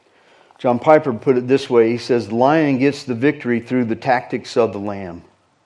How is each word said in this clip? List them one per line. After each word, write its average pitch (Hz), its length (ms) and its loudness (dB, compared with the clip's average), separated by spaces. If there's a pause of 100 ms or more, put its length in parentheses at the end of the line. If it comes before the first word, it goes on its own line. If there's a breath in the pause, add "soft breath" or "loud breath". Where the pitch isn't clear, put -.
(580 soft breath)
John 123 200 0
Piper 151 340 4
put 123 240 0
it 123 120 -4
this 135 200 0
way. 117 220 4
He 120 80 -2
says, 117 300 -2
"The 110 80 -6
lion 143 420 2
gets 139 240 0
the 123 140 -6
victory 120 420 -2
through 123 280 -2
the 110 100 -4
tactics 123 600 -4
of 113 160 2
the 101 60 -8
lamb." 98 460 -10 (420)